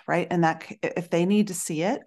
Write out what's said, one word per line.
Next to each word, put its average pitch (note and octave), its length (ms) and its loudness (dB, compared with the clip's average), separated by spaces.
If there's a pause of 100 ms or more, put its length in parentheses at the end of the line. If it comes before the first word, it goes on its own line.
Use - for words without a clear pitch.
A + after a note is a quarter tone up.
right? E3+ 240 0
And F3 140 4
that D#3+ 180 0
c-, - 180 -16
if - 280 -4
they F3 160 2
need G#3 220 4
to F#3+ 60 -6
see D#3+ 280 -4
it G#3 260 -2